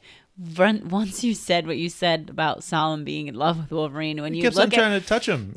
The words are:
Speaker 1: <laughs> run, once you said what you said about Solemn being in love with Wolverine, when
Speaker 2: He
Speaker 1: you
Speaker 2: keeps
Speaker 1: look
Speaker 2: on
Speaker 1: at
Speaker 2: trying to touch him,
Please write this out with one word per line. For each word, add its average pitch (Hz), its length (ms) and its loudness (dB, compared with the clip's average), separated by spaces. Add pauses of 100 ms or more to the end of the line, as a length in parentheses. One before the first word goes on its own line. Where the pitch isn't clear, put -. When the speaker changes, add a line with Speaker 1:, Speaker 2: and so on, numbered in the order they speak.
(180)
Speaker 1:
<laughs> 170 380 -16
run, 190 340 2
once 196 340 -2
you 233 100 2
said 175 320 0
what 165 120 -4
you 165 120 -2
said 165 400 0
about 156 340 -2
Solemn 156 400 0
being 151 240 -6
in 135 60 -10
love 156 240 2
with 156 140 -6
Wolverine, 156 500 -4
when 151 120 -4
Speaker 2:
He 165 80 -4
Speaker 1:
you 254 40 2
Speaker 2:
keeps 214 120 4
Speaker 1:
look 202 100 8
Speaker 2:
on 208 60 0
Speaker 1:
at 233 40 6
Speaker 2:
trying 208 240 4
to - 60 -14
touch 226 200 2
him, 113 300 -2